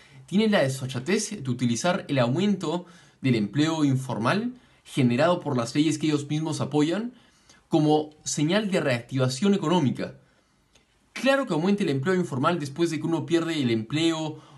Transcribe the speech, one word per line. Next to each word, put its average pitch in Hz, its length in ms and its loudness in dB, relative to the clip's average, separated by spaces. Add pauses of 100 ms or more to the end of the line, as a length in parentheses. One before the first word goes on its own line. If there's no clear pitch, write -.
(260)
tiene 220 220 2
la 202 140 4
desfachatez 131 800 -4
de 127 80 -4
utilizar 123 580 0
el 139 100 0
aumento 165 640 0 (380)
del 131 120 2
empleo 147 500 0
informal 131 720 0 (300)
generado 143 560 2
por 135 160 -4
las 117 180 -4
leyes 151 240 2
que 156 80 -2
ellos 143 220 0
mismos 151 320 -4
apoyan 165 540 -2 (540)
como 151 420 2 (120)
señal 185 480 0
de 180 100 0
reactivación 131 760 0
económica. 151 680 0 (960)
Claro 269 320 2
que - 80 -2
aumenta 196 280 2
el 175 60 0
empleo 139 260 0
informal 170 460 0
después 151 300 -2
de 156 100 -4
que 160 60 -4
uno 165 180 -2
pierde 165 360 0
el 123 100 2
empleo 156 680 -2 (200)